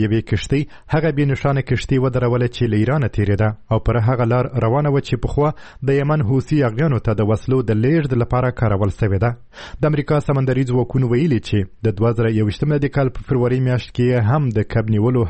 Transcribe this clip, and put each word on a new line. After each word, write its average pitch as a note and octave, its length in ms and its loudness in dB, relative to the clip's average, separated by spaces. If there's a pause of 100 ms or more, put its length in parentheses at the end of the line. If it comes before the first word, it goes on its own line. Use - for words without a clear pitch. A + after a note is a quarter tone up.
یوې A2 260 0
کشتۍ - 320 -2 (260)
هغه D#3+ 240 0
بې C#3+ 200 0
نشانه C3+ 300 0
کشتۍ - 380 -2
ودروله B2 480 0
چې A#2+ 240 -2
له G#2 60 2
ایرانه B2 300 0
تېرېده G2+ 420 0 (220)
او A2 80 2
پر A#2 200 0
هغه A#2+ 260 2
لار B2 200 2 (180)
روانه C#3 260 0
وه C#3 120 2
چې - 220 -4
پخوا D3 260 0 (340)
د B2+ 60 -2
یمن C#3+ 320 2
حوثي B2+ 380 0
یاغیانو B2+ 400 0
ته A2+ 140 -2
د G#2 180 0
وسلو B2+ 300 0
د A2 100 -2
لېږد C3+ 420 2
لپاره B2 380 0
کارول G#2 380 0
شوې G2 300 0
ده. A#2 120 0 (500)
د D#3 40 0
امریکا D3+ 340 2
سمندري C3+ 440 0
ځواکونو B2 480 0
ویلي B2 280 2
چې - 180 -2 (260)
د G#2+ 140 0
دوه A2+ 140 2
زره A2+ 200 0
یوویشتم A2 460 0
د C#3+ 80 0
کال C3+ 240 0
په - 180 -10
فروری B2 320 2
میاشت B2+ 360 -2
کې B2 360 2
هم C#3+ 180 0
د A2 120 0
کب A2 280 -2
نیولو A2+ 400 2